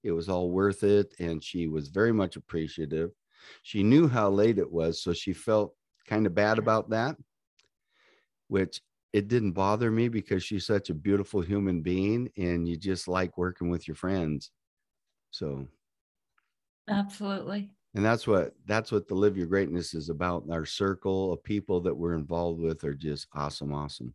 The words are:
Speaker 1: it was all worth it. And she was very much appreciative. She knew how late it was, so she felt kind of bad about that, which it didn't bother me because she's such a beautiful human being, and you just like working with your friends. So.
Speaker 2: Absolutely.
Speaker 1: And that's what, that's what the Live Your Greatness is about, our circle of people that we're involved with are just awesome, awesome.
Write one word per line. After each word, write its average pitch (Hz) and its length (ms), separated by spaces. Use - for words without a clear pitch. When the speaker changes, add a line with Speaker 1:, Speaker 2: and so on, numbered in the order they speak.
Speaker 1:
it 98 80
was 82 160
all 90 220
worth 98 340
it. 101 340
And 82 240
she 87 240
was 76 220
very 101 240
much 98 240
appreciative. 80 760
She 101 200
knew 135 240
how 117 220
late 101 300
it - 120
was, 82 320
so 87 100
she 90 200
felt 104 420
kind 107 200
of 90 80
bad 107 240
about 110 320
that, 113 260
which 95 320
it 101 160
didn't 107 240
bother 104 380
me 113 180
because 107 360
she's 101 220
such 101 240
a 87 40
beautiful 98 460
human 92 400
being, 98 560
and 87 320
you 85 80
just 92 320
like 92 300
working 90 320
with 87 180
your 78 60
friends. 82 560
So. 69 360
Speaker 2:
Absolutely. 202 840
Speaker 1:
And 101 100
that's 113 220
what, 95 280
that's 110 260
what 104 160
the 98 60
Live 98 240
Your 87 80
Greatness 87 480
is 80 160
about, 87 400
our 82 160
circle 95 680
of 82 100
people 101 400
that 87 120
we're 85 200
involved 85 460
with 82 240
are 71 100
just 73 380
awesome, 73 400
awesome. 71 420